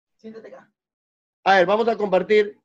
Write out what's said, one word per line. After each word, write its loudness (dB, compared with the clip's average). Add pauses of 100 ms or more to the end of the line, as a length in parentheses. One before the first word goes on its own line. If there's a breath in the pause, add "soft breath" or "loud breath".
(1400)
A 4
ver, 2
vamos -2
a -2
compartir. -2